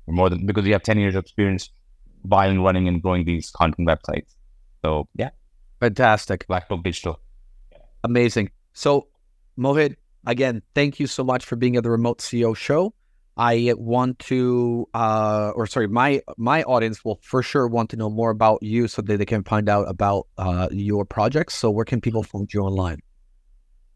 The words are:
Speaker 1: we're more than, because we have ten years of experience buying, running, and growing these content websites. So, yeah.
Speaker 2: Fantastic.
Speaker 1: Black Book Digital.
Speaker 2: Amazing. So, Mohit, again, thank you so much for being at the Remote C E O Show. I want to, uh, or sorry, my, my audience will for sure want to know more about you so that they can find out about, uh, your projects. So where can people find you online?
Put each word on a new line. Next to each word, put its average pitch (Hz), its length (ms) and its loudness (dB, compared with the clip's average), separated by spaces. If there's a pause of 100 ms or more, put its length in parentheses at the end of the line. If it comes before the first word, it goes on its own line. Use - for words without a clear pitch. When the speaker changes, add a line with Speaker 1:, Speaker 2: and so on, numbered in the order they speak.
Speaker 1:
we're 80 80 -6
more 90 140 4
than, 87 160 -2
because 101 200 0
we 101 80 2
have 101 100 2
ten 107 160 0
years 101 160 0
of 95 80 -2
experience 98 480 -2 (540)
buying, 95 380 4
running, 92 260 4
and 87 120 0
growing 90 240 0
these 85 260 -4
content 85 360 0
websites. - 480 -2 (500)
So, 76 300 0
yeah. 127 160 -6 (480)
Speaker 2:
Fantastic. 107 720 0
Speaker 1:
Black 90 200 -4
Book 87 140 -6
Digital. 87 380 -6 (840)
Speaker 2:
Amazing. 120 480 2 (220)
So, 143 340 0 (500)
Mohit, 143 380 2 (320)
again, 123 360 0 (120)
thank 143 240 0
you 147 80 -2
so - 160 -4
much 127 220 -2
for - 100 -6
being 123 220 2
at 120 80 0
the 117 60 0
Remote 117 300 0
C - 200 -4
E 117 40 2
O 113 100 2
Show. 165 380 0 (460)
I 117 380 2
want 123 440 -2
to, 123 720 0
uh, 107 600 0
or 113 120 -2
sorry, 110 220 -2
my, 131 340 2 (160)
my 131 240 0
audience 113 420 -2
will 107 180 -6
for 127 200 -2
sure 127 260 0
want 117 220 -2
to 117 60 -10
know 110 120 -2
more 113 220 0
about 110 320 4
you 110 260 0
so - 140 -6
that 104 160 0
they 101 80 0
can 104 180 -2
find 107 240 0
out 101 220 2
about, 101 360 0 (120)
uh, 90 340 0
your 101 320 0
projects. 120 500 -2
So 117 160 0
where 107 140 0
can 120 160 -2
people 110 220 -2
find 101 280 -6
you 104 120 -2
online? 92 380 -2 (960)